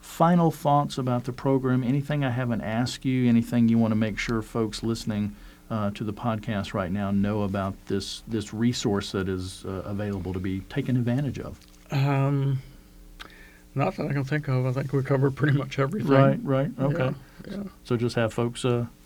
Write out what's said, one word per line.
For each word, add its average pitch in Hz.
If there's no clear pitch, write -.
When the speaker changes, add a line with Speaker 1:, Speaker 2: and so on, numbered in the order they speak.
Speaker 1:
Final 170
thoughts 143
about 127
the 127
program? 131
Anything 143
I 131
haven't 120
asked 110
you? 127
Anything 117
you 113
wanna 110
make 107
sure 117
folks 110
listening, 110
uh, 104
to 104
the 107
podcast 110
right 92
now 101
know 101
about 98
this, -
this 107
resource 107
that 95
is, 92
uh, 95
available 101
to 92
be 95
taken 131
advantage 123
of? -
Speaker 2:
Um, 139
not 165
that 151
I 143
can 139
think 147
of. 131
I 127
think 135
we 139
covered 139
pretty 147
much 135
everything. 143
Speaker 1:
Right, 135
right. 135
Okay. 135
Speaker 2:
Yeah, 202
yeah. 202
Speaker 1:
So 123
just 113
have 113
folks, 117
uh, 120